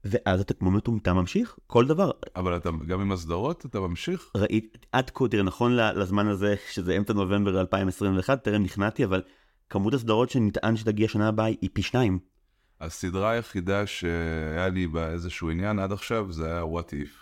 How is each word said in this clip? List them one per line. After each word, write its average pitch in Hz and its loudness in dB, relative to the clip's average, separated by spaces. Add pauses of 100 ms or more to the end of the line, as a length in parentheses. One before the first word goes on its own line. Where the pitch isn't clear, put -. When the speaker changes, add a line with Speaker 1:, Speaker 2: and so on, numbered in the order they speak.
Speaker 1:
ואז 98 2
אתה - -2
כמו 92 2
מטומטם 101 2
ממשיך, 190 0 (100)
כל 120 6
דבר. 156 2 (260)
Speaker 2:
אבל 90 0
אתה, 85 -2 (160)
גם 92 0
עם 98 0
הסדרות, 92 -4
אתה 107 -6
ממשיך? 95 -4
Speaker 1:
ראית, 107 0
עד 127 0
כה, 127 0
תראה, 107 2
נכון 120 2
ל-, 110 2
לזמן 101 2
הזה, 101 2 (160)
שזה 87 0
אמצע 104 0
נובמבר 98 2
אלפיים 95 0
עשרים 95 0
ואחת, 131 0
טרם 104 2
נכנעתי, 101 0
אבל 95 0 (480)
כמות 104 0
הסדרות 117 2
שנטען 113 2
שתגיע 110 2
שנה 107 2
הבאה 110 2
היא 98 -2
פי 101 -2
שניים. 104 2 (640)
Speaker 2:
הסדרה 95 -2
היחידה 101 -2
שהיה 82 -2
לי 92 0
בה 80 -2
איזשהו 85 -6
עניין 98 -2
עד 95 -2
עכשיו, 104 -4
זה 80 -4
היה 85 -4
What 82 -6
If. 71 -8 (120)